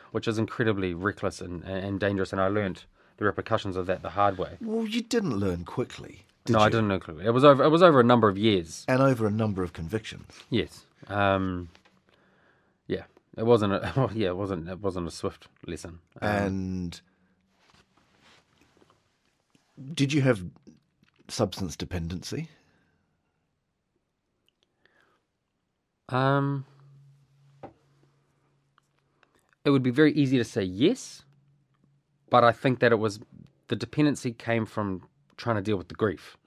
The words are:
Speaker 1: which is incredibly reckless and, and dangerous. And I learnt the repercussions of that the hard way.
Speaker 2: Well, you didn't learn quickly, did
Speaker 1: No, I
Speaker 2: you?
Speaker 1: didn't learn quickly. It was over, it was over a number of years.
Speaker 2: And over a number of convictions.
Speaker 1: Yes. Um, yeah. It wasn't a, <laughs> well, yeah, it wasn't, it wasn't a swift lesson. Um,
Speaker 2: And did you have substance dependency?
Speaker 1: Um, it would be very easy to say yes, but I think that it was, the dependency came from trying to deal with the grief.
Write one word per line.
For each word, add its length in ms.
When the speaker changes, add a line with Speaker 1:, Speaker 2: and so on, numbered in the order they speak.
Speaker 1:
which 160
is 120
incredibly 560
reckless 480
and, 220
and 360
dangerous. 320
And 80
I 80
learnt 380
the 80
repercussions 500
of 100
that 140
the 80
hard 300
way. 240
Speaker 2:
Well, 240
you 160
didn't 340
learn 300
quickly, 580
did 80
Speaker 1:
No, 60
I 40
Speaker 2:
you? 60
Speaker 1:
didn't 180
learn 120
quickly. 260
It 40
was 140
over, 180
it 60
was 140
over 180
a 40
number 260
of 80
years. 500
Speaker 2:
And 140
over 240
a 40
number 320
of 120
convictions. 580
Speaker 1:
Yes. 380
Um, 600
yeah. 160
It 80
wasn't 300
a, 180
<laughs> 40
well, 180
yeah, 140
it 100
wasn't, 320
it 100
wasn't 280
a 20
swift 360
lesson. 320
Um, 80
Speaker 2:
And 680
did 220
you 80
have 200
substance 480
dependency? 720
Speaker 1:
Um, 540
it 60
would 140
be 80
very 240
easy 240
to 60
say 180
yes, 600
but 140
I 60
think 300
that 120
it 60
was, 220
the 100
dependency 560
came 320
from 380
trying 180
to 60
deal 160
with 100
the 60
grief. 420